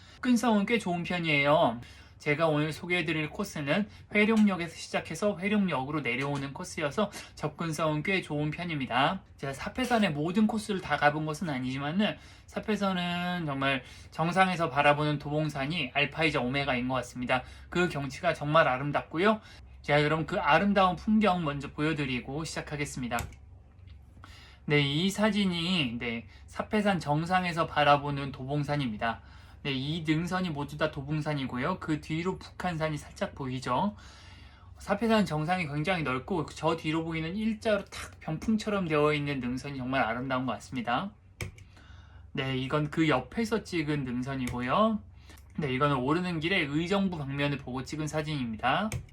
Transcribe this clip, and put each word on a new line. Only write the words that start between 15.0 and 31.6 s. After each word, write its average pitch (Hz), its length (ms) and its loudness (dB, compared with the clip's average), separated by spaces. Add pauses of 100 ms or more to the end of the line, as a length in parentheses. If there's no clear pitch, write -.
도봉산이 147 720 -2
알파이자 143 480 2
오메가인 127 460 0
것 131 80 0
같습니다. 127 480 -2 (260)
그 175 180 2
경치가 143 460 -2
정말 151 340 4
아름답고요. 143 720 0 (440)
제가 147 180 4
그럼 151 240 2
그 180 140 -2
아름다운 185 560 4
풍경 202 480 4
먼저 143 280 -2
보여드리고 151 720 -2
시작하겠습니다. 143 760 -4 (1500)
네, 147 160 4
이 147 300 2
사진이, 180 880 0
네, 117 280 -6 (200)
사패산 202 520 0
정상에서 165 680 0
바라보는 143 640 4
도봉산입니다. 131 880 -2 (420)
네, 143 80 -2
이 147 320 -2
능선이 170 480 0
모두 147 260 -6
다 156 140 0
도봉산이고요. 147 880 -4